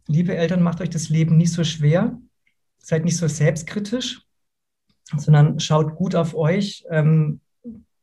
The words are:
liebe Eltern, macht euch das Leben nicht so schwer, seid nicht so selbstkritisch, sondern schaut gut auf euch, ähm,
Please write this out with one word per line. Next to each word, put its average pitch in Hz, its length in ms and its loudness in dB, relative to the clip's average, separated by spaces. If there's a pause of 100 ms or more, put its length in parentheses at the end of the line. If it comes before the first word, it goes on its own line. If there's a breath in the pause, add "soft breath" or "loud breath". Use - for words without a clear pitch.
liebe 175 280 0
Eltern, 170 280 0
macht 170 180 -2
euch 175 80 -4
das - 200 -6
Leben 160 280 2
nicht 170 160 4
so 180 100 -2
schwer, 160 560 0 (600)
seid 160 260 -2
nicht 170 120 0
so 165 100 -2
selbstkritisch, 185 920 -4 (920)
sondern 151 440 4
schaut 156 360 0
gut 180 200 -4
auf 165 200 -2
euch, 175 540 -2
ähm, 156 520 0 (600)